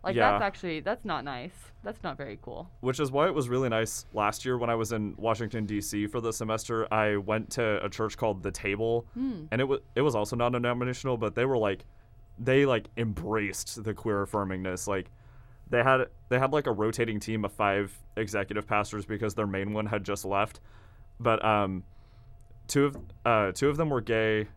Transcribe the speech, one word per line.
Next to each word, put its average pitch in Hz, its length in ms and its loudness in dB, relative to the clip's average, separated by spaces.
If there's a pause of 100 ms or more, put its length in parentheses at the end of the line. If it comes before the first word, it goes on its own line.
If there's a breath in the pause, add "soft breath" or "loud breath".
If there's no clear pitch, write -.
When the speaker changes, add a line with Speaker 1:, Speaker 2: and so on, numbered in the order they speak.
Speaker 1:
Like, 190 140 -2
Speaker 2:
Yeah. 208 160 6
Speaker 1:
that's 202 100 4
actually, 180 380 -4
that's 214 240 -4
not 160 200 -4
nice. 139 480 -12 (100)
That's 208 200 -10
not 151 160 -6
very 135 240 -10
cool. 170 260 -12 (120)
Speaker 2:
Which 127 200 -2
is 139 120 2
why 147 140 4
it 180 80 0
was 131 140 0
really 127 220 2
nice 113 420 0
last 107 320 0
year 127 140 0
when 117 100 0
I 117 60 2
was 113 180 0
in 107 240 -2
Washington, 110 480 -2
D 104 160 -2
C 104 260 -2
for 117 140 -4
the 113 120 -2
semester. 110 600 -2
I 107 240 2
went 107 340 -2
to 107 340 0
a 104 40 -2
church 110 300 -4
called 101 240 0
The 98 80 -2
Table, 113 640 -2
Speaker 1:
Hmm. 240 360 -4
Speaker 2:
and 113 100 0
it 135 80 4
wa-, 135 100 2 (160)
it 127 80 2
was 139 120 4
also 104 220 0
non-denominational, 120 800 0
but 107 180 -2
they 117 120 2
were, 135 100 2
like, 101 280 2 (540 soft breath)
they, 131 280 6
like, 113 300 2
embraced 104 880 -2
the 107 100 -2
queer 101 320 0
affirmingness. 92 600 -2
Like, 98 200 0 (600 soft breath)
they 123 140 4
had, 131 240 6 (220)
they 123 100 4
had, 135 120 2
like, 147 140 2
a 123 60 2
rotating 107 480 2
team 110 240 -2
of 98 80 -2
five 101 440 0 (200)
executive 104 500 -2
pastors 104 400 0
because 107 280 -2
their 107 120 0
main 98 260 -2
one 107 140 -2
had 104 180 -2
just 101 200 -4
left. 98 340 0 (640 soft breath)
But, 117 240 2
um, 101 400 2 (840 soft breath)
two 143 200 2
of, 143 100 -2 (280)
uh, 107 280 4
two 139 160 2
of 147 80 2
them 160 120 0
were 131 120 2
gay. 110 560 2